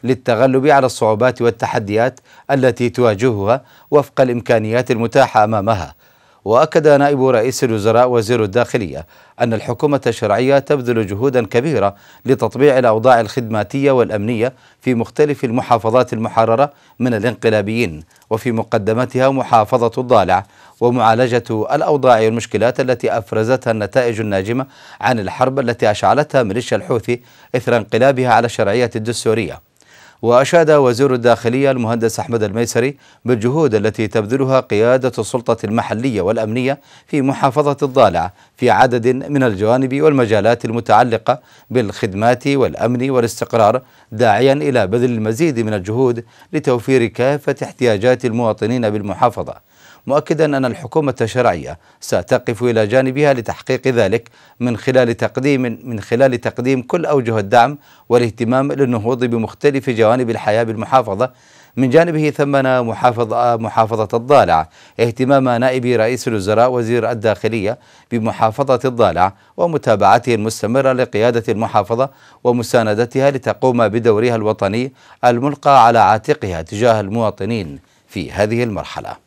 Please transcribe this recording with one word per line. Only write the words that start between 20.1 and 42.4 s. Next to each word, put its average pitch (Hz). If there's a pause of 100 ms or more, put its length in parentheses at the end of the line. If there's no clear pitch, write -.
ومعالجة 120
الأوضاع 127
والمشكلات 110
التي 127
أفرزتها 113
النتائج 110
الناجمة 107 (360)
عن 117
الحرب 127
التي 117
أشعلتها 127
ميليشيا 107
الحوثي 123 (340)
إثر 120
انقلابها 123
على 117
الشرعية 113
الدستورية. 110 (600)
وأشاد 139
وزير 131
الداخلية 120
المهندس 113
أحمد 113
الميسري 117 (280)
بالجهود 123
التي 107
تبذلها 127
قيادة 120
السلطة 113
المحلية 110
والأمنية 113 (280)
في 151
محافظة 139
الضالع 101 (260)
في 123
عدد 120
من 135
الجوانب 123
والمجالات 117
المتعلقة 117 (300)
بالخدمات 113